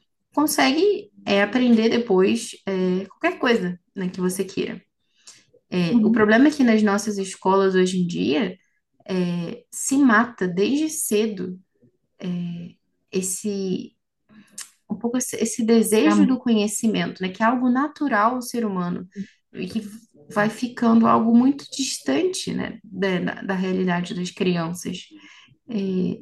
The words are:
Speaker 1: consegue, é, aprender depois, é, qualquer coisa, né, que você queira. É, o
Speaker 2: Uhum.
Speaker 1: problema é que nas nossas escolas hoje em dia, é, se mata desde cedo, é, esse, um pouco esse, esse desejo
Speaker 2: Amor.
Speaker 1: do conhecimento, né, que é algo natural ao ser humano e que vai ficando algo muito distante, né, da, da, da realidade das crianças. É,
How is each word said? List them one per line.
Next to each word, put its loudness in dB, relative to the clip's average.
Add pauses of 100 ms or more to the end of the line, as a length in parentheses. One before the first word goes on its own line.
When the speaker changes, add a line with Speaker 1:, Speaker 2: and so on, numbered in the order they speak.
(340)
Speaker 1:
consegue, 0 (140)
é, 2
aprender 4
depois, 0 (160)
é, -2
qualquer -6
coisa, 0 (160)
né, -4
que -8
você -2
queira. -8 (880)
É, 2
o 4
Speaker 2:
Uhum. 4
Speaker 1:
problema 6
é 4
que 0
nas 4
nossas 0
escolas 0
hoje 2
em 0
dia, -2 (520)
é, -4
se -4
mata 2
desde 0
cedo, -4 (600)
é, -10 (840)
esse, -6 (960)
um -6
pouco -4
esse, -6
esse -4
desejo 4
Speaker 2:
Amor. 6
Speaker 1:
do 0
conhecimento, 0
né, -4
que -4
é 4
algo 2
natural 0
ao -6
ser -6
humano -4 (460)
e -8
que -6 (520)
vai 0
ficando 2
algo 4
muito 4
distante, -4
né, -6
da, -4
da, -6
da -4
realidade -2
das -6
crianças. -4 (640)
É, -2